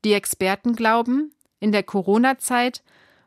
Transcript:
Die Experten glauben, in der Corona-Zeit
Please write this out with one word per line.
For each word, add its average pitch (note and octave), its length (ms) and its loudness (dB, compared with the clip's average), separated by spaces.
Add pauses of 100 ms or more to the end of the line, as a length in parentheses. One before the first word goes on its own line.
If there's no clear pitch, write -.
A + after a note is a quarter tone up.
Die G#3+ 80 2
Experten G3+ 640 -2
glauben, A#3 560 0 (280)
in G#3 120 0
der G3+ 100 0
Corona-Zeit A#3+ 1000 0 (440)